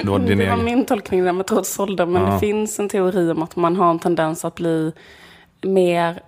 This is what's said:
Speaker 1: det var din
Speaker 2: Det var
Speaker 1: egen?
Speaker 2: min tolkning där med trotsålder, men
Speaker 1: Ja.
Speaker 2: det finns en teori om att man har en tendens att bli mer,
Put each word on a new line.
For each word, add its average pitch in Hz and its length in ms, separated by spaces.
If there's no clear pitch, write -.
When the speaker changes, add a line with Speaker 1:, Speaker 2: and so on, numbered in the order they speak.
Speaker 1:
det 101 80
var 98 80
din 98 180
Speaker 2:
Det 98 80
var 98 80
Speaker 1:
egen? - 120
Speaker 2:
min 240 200
tolkning 196 380
där 180 100
med 190 140
trotsålder, 190 580
men 180 160
Speaker 1:
Ja. 190 120
Speaker 2:
det 196 60
finns 214 400
en 208 100
teori 185 420
om 160 120
att - 120
man 175 200
har 180 140
en 165 100
tendens 160 460
att 170 100
bli 165 360
mer, 175 680